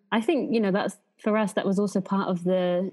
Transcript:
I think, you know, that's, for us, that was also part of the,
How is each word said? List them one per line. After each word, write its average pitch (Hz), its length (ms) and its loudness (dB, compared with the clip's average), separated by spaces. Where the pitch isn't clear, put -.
I 220 120 2
think, 294 280 0
you 226 100 2
know, 202 100 2
that's, 202 260 -2
for 214 180 0
us, 214 160 0
that - 140 -2
was 196 120 0
also 202 220 0
part 196 300 -2
of 175 120 -2
the, 180 500 0